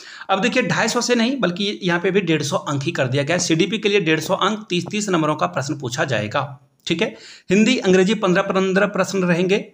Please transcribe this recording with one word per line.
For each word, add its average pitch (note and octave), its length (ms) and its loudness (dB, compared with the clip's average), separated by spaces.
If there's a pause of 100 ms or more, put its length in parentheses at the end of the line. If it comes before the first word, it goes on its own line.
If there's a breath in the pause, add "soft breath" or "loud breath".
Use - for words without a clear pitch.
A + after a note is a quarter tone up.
(300 loud breath)
अब F#3+ 120 2
देखिए A#3+ 220 2
ढाई F3+ 240 0
सौ A#3 140 -2
से A#3+ 140 0
नहीं A#3+ 240 0
बल्कि G3 440 -2
यहाँ F3 160 0
पे F#3 120 0
भी G3 100 2
डेढ़ D#3+ 200 0
सौ C#3+ 160 -2
अंक C#3+ 260 -4
ही - 80 -2
कर C#3 160 0
दिया C#3 160 0
गया D#3+ 120 0
है। F3 40 0
सीडीपी F3+ 380 0
के G#3 120 -2
लिए G3+ 100 4
डेढ़ D#3+ 200 2
सौ E3 140 -2
अंक, G#3 360 -2
तीस F3+ 180 -2
तीस G#3 220 -4
नंबरों D#3 260 2
का F3 120 -2
प्रश्न C#3 320 -4
पूछा C#3 260 -4
जाएगा। B2+ 540 -4 (280)
ठीक E3 140 -2
है, - 140 -2 (340 loud breath)
हिंदी A3+ 280 4
अंग्रेजी F#3+ 360 4
पन्द्रह F#3+ 300 2
पन्द्रह F#3+ 440 0
प्रश्न F#3+ 360 -2
रहेंगे F3+ 400 2 (100 soft breath)